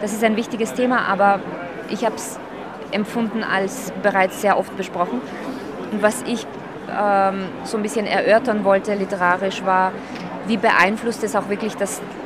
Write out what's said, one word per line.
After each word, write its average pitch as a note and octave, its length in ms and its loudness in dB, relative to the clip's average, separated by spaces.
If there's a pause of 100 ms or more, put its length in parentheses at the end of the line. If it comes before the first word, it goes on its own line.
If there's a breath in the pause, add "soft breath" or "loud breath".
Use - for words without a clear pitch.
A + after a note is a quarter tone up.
das G3+ 120 -2
ist G#3+ 100 0
ein A3 120 4
wichtiges A3 380 -2
Thema, B3 340 2
aber G3 320 4 (500)
ich A3 160 -2
hab's - 340 -4 (520)
empfunden A3 520 -2
als F#3+ 480 -2 (100)
bereits F#3+ 400 2
sehr G3 160 4
oft - 200 -2
besprochen. F3+ 420 -2 (720 loud breath)
Und G#3 100 -2
was G#3+ 240 2
ich, A#3+ 200 -2 (440)
ähm, G3 560 2 (180)
so - 140 -4
ein G#3 60 -2
bisschen G#3 220 -2
erörtern G#3 580 4
wollte G3 300 4
literarisch F#3+ 720 0
war, F#3 260 4 (540 loud breath)
wie G#3+ 120 2
beeinflusst A3 640 4
es G#3 120 0
auch F#3+ 120 0
wirklich G3+ 300 -2
das - 240 -4 (240)